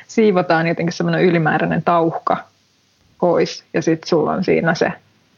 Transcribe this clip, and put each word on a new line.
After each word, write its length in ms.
siivotaan 600
jotenkin 260
semmoinen 320
ylimääräinen 580
tauhka 540
pois, 460
ja 80
sit 220
sulla 280
on 120
siinä 300
se, 180